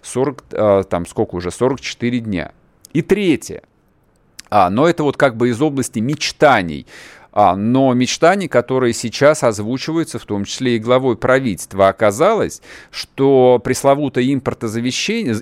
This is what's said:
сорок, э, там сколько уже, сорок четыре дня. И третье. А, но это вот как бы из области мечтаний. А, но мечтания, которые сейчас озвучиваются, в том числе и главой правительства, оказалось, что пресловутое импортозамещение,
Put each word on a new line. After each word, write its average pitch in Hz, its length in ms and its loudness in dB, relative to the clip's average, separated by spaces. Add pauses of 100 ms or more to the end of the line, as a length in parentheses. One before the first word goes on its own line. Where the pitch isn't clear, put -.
сорок, 131 500 -6
э, 101 380 2
там 87 160 -4
сколько - 300 -6
уже, 90 160 -6
сорок 127 300 -2
четыре 120 380 -6
дня. 104 320 -6 (420)
И 175 80 0
третье. 190 600 -2 (840)
А, 95 200 2
но 120 180 2
это 165 160 -2
вот 139 140 -2
как 135 180 -2
бы 120 140 0
из 117 120 -2
области 139 380 -2
мечтаний. 107 880 0 (500)
А, 98 200 4
но 123 400 2
мечтания, 165 520 0
которые 123 460 0
сейчас 135 500 0
озвучиваются, 127 760 -4
в - 60 -14
том 101 200 -4
числе 123 300 -2
и 113 40 -2
главой 123 380 2
правительства, 120 720 0
оказалось, 113 720 0 (300)
что 127 720 4
пресловутое 135 680 0
импортозамещение, 123 1120 -4